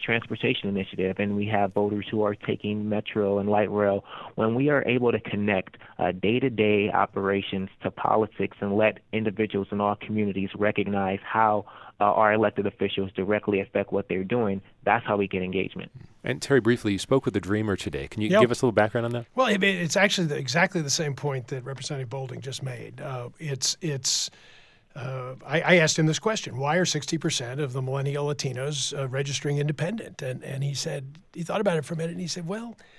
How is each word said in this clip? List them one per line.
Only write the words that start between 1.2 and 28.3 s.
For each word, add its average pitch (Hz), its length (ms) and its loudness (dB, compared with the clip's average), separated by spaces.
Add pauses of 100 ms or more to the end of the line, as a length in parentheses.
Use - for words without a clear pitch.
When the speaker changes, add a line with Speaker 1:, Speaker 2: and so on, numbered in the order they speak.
Speaker 1:
and 101 160 0
we 104 100 0
have 101 260 2
voters 104 380 0
who 110 120 0
are 104 120 2
taking 107 540 -4
Metro 104 500 0
and 101 100 -2
Light 104 220 4
Rail. 101 320 2 (320)
When 110 220 2
we 143 140 2
are 139 180 2
able 120 240 4
to 107 80 0
connect, 101 560 -2 (220)
uh, 87 120 2
day-to-day 104 800 2
operations 98 800 0 (140)
to - 100 -4
politics 107 680 0
and 101 160 -2
let 107 220 2 (140)
individuals 107 580 -2
in 104 100 -2
all 104 140 2
communities 101 640 -2
recognize 101 640 0
how, 107 440 2 (340)
uh, 101 40 4
our 104 280 6
elected 107 340 2
officials 98 480 -2
directly 101 460 0
affect 98 320 -2
what 98 160 -2
they're 95 160 -2
doing, 98 360 0 (240)
that's 107 220 2
how 107 100 2
we 101 120 0
get 92 140 -2
engagement. 92 500 -4 (320)
Speaker 2:
And 139 180 -4
Terry, 139 180 6
briefly, 110 320 2
you 95 60 0
spoke - 260 2
with 101 100 0
the 104 60 2
Dreamer 101 360 0
today. 71 320 -6
Can 104 140 -4
you 107 80 2
Speaker 3:
Yep. 190 100 8
Speaker 2:
give 117 100 6
us - 120 -2
a 135 40 4
little 113 80 2
background 113 300 4
on 117 80 -2
that? 117 140 -6 (100)
Speaker 3:
Well, 254 100 4
it, 202 160 2
it's 185 360 2
actually 190 300 4
the, 143 100 -2
exactly 165 420 2
the 143 100 -2
same 147 240 0
point 135 340 -4
that 131 140 -6
Representative 131 480 -8
Boulding 127 300 -8
just 127 240 -10
made. 120 360 -10
Uh, 127 280 -8 (100)
it's, 139 420 -4
it's - 500 -2 (640)
uh, 131 400 -10 (120)
I, 139 140 0
I 175 160 6
asked 160 220 6
him 156 80 6
this 156 120 2
question, 208 400 -4
"Why 147 180 0
are 180 80 4
sixty 160 320 -2
percent 135 440 -2
of 135 120 -2
the 131 80 -4
millennial 139 460 -2
Latinos, 143 720 -4